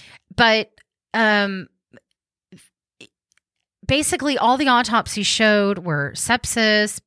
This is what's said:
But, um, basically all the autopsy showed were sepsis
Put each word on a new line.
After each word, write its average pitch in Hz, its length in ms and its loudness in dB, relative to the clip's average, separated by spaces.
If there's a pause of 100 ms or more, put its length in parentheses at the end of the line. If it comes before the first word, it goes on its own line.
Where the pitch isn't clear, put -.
(340)
But, 220 360 2 (440)
um, 202 540 0 (2250)
basically 285 500 -2
all 247 220 2
the 285 100 0
autopsy 233 540 0
showed 202 560 0
were 147 360 -4
sepsis 214 920 0